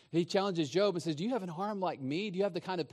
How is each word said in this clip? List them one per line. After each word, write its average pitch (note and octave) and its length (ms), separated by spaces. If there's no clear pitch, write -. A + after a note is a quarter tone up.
he E3+ 120
challenges F3 460
Job F3 260
and D3 80
says, D#3+ 120
"Do E3 100
you B3 60
have A3 120
an F3+ 60
arm G3 320
like D#3+ 180
me? D#3 300
Do F3 80
you G3 60
have G3 100
the E3+ 80
kind F#3 180
of C#3+ 140